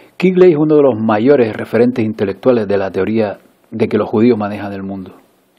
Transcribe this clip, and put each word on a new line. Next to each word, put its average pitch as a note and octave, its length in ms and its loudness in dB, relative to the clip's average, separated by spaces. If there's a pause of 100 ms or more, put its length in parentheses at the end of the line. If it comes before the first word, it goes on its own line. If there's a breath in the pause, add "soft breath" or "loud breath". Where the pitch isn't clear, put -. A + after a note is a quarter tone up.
(160 soft breath)
Kigley F3+ 360 4
es C#3+ 60 0
uno D#3 180 2
de D3 60 4
los A#2 180 2
mayores A2 560 2
referentes A#2 480 0
intelectuales G#2+ 640 -2
de G2 100 -2
la G2 140 -2
teoría G2 480 -2 (320)
de A2 160 -2
que G#2 120 -2
los - 100 -2
judíos A#2 280 2
manejan G#2 360 -8
el G2 100 -12
mundo. F#2+ 320 -14 (440)